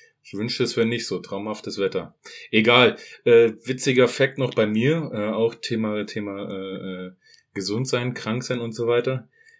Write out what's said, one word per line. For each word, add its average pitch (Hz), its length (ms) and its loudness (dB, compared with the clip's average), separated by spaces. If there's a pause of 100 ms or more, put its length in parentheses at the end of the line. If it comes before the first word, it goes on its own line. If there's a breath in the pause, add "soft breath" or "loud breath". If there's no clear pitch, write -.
(220 soft breath)
Ich - 120 -18
wünschte, 117 300 -2
es - 120 -4
wäre 113 100 2
nicht 117 200 -2
so. 92 140 -4
Traumhaftes 104 580 -8
Wetter. 95 360 -2 (360 loud breath)
Egal. 113 460 6 (280 loud breath)
Äh, 113 280 8 (120)
witziger 127 440 2
Fact 135 300 0
noch 120 160 -2
bei 110 120 2
mir. 135 460 0
Äh, 107 200 -2
auch 113 220 0
Thema, 107 500 -4
Thema, 101 460 -8
äh, 95 560 -8
äh, 92 60 -14 (420 soft breath)
gesund 101 320 -4
sein, 123 280 -2
krank 120 280 -4
sein 123 180 -4
und 113 120 -6
so 117 160 -4
weiter. 120 400 0 (320 soft breath)